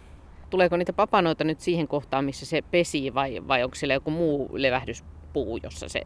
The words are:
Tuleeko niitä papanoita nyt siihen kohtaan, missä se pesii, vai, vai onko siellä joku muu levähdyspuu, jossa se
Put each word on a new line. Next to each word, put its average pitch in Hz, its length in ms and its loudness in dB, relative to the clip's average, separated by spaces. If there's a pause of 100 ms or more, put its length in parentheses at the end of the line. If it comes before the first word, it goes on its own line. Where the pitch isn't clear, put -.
(500)
Tuleeko 175 280 4
niitä 180 160 0
papanoita 180 500 2
nyt 156 160 0
siihen 170 280 0
kohtaan, 139 380 -2
missä 135 200 -6
se 156 160 0
pesii, 147 520 0
vai, 127 340 -2
vai 127 160 4
onko 127 120 -4
siellä 139 180 0
joku 135 180 0
muu 151 420 0
levähdyspuu, 123 1080 -2
jossa - 260 -12
se - 160 -4